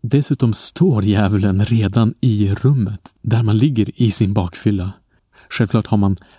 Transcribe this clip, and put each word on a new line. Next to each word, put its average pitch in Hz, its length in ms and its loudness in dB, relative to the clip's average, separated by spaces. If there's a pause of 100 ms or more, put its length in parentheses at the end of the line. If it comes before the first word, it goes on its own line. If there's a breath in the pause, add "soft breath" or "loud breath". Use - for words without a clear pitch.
dessutom 127 520 0
står 127 500 0
djävulen 101 640 2
redan 110 560 0
i 104 340 0
rummet 117 680 -2
där 117 220 0
man 110 140 2
ligger 117 440 0
i 113 100 2
sin 98 220 0
bakfylla. 98 580 -2 (580 soft breath)
Självklart 110 380 -2
har 107 100 0
man 98 200 0 (220 loud breath)